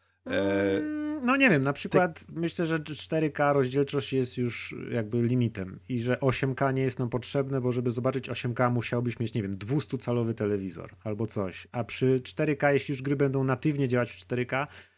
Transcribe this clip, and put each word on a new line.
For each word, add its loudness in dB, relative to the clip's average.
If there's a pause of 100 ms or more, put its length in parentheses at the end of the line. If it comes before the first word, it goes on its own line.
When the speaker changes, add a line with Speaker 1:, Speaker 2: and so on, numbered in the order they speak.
(280)
Speaker 1:
e, 2
Speaker 2:
Mm, -2
no 4
nie 6
wiem, 4
na 0
Speaker 1:
te- -12
Speaker 2:
przykład 2
myślę, -2
że 0
cztery -2
K 2
rozdzielczość 2
jest 0
już -4 (160)
jakby 0
limitem 0 (100)
i -2
że 0
osiem 2
K 2
nie 0
jest -2
nam -2
potrzebne, -2
bo 2
żeby 0
zobaczyć -2
osiem -4
K 4
musiałbyś 0
mieć, -4
nie 0
wiem, -4
dwustocalowy -2
telewizor -4
albo -2
coś. -4
A -4
przy 2
cztery -2
K, 4
jeśli 0
już -6
gry -2
będą 2
natywnie 2
działać 2
w -16
cztery -4
K, -2 (300)